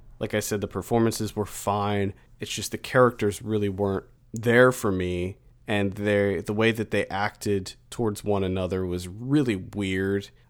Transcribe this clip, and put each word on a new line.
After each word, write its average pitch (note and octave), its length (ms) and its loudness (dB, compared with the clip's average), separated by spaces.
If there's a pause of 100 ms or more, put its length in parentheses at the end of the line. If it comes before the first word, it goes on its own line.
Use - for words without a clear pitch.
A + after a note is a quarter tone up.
(200)
Like A2 140 -4
I G#2+ 60 0
said, G#2+ 220 -2
the G2+ 60 -2
performances A2+ 680 0
were G#2 100 -2
fine. G2+ 680 -2 (260)
It's - 120 -10
just - 200 -6
the G#2+ 60 -6
characters A#2 640 2
really G#2 280 0
weren't G2 360 0 (280)
there A#2+ 380 6
for A2+ 200 -2
me, F2+ 460 -4 (300)
and G2+ 260 0
they, G2+ 480 2
the G#2+ 120 -4
way A2+ 180 4
that A2 200 -4
they G2+ 160 0
acted G2 680 -4 (140)
towards G#2+ 340 -4
one G2+ 200 0
another F#2 420 -2
was F2+ 220 -6
really B2 480 0
weird. G2 760 -2 (200)